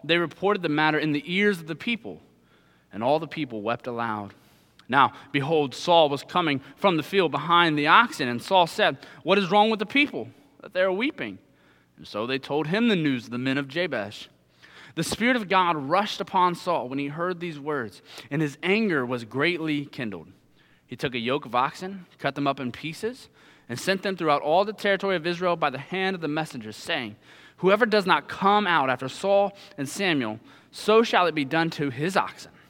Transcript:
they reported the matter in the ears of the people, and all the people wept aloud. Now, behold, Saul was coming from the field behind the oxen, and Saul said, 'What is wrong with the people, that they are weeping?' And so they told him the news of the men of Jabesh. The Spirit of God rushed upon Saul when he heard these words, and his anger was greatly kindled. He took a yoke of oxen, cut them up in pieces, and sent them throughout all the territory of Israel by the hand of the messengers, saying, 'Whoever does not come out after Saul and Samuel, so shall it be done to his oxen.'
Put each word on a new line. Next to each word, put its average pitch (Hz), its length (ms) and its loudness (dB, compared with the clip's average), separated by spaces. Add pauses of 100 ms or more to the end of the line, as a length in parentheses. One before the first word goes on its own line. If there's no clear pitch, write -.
they 165 160 2
reported 180 440 0
the 165 80 -2
matter 151 280 2
in 151 140 0
the 143 140 -2
ears 190 340 2
of 156 80 -14
the 160 80 -8
people, 107 460 -8 (720)
and 104 100 -8
all 147 160 2
the 160 80 -10
people 123 340 -8
wept 113 240 -4
aloud. 113 480 -6 (540)
Now, 127 240 4 (220)
behold, 143 420 0
Saul 170 320 4
was 139 160 -4
coming 151 380 0 (160)
from 190 180 2
the 151 80 0
field 180 280 0
behind 160 460 4
the 147 100 0
oxen, 180 420 6
and 120 120 -4
Saul 185 240 4
said, 165 320 0 (260)
'What 185 140 4
is 185 140 0
wrong 208 180 6
with 214 100 0
the 214 60 -4
people, 277 440 -2 (320)
that - 120 -18
they 185 80 0
are 190 100 2
weeping?' 185 480 -6 (580)
And - 100 -18
so 104 180 -6
they 131 140 -2
told 151 280 -4
him 220 200 2
the 214 80 4
news 139 300 0
of 113 60 -14
the 123 60 -6
men 131 200 0
of 143 100 -4
Jabesh. 131 640 -6 (640)
The 160 100 -4
Spirit 247 340 0
of 208 100 -6
God 175 300 2
rushed 170 420 -2
upon 180 340 2
Saul 147 360 -2
when 139 100 -6
he 143 80 -4
heard 170 320 -6
these 170 180 -8
words, 139 440 -6 (280)
and 147 120 -2
his 143 200 -2
anger 180 440 0
was 120 180 -4
greatly 147 640 -2
kindled. 98 420 -10 (580)
He 120 120 -14
took 127 180 -4
a 120 40 -4
yoke 135 260 -2
of 120 100 -4
oxen, 180 520 -4 (120)
cut 139 160 -2
them 143 100 -2
up 139 140 0
in 123 140 -6
pieces, 220 560 -8 (400)
and 120 100 -8
sent 190 240 -2
them 190 140 -4
throughout 151 240 2
all 175 240 4
the 214 80 -6
territory 196 420 0
of 160 100 -2
Israel 175 300 0
by 156 140 0
the 131 100 -6
hand 190 340 -4
of 175 60 -8
the 160 80 -6
messengers, 147 480 -6
saying, 131 400 -6 (440)
'Whoever 214 260 4
does 202 200 2
not 160 220 2
come 202 400 2
out 151 220 2
after 127 180 -2
Saul 196 500 0 (200)
and 135 100 -6
Samuel, 135 540 -2 (300)
so 226 320 4
shall 196 220 2
it 156 100 0
be 147 100 -2
done 165 240 0
to 147 200 -4
his 156 280 -2
oxen.' - 340 -4 (180)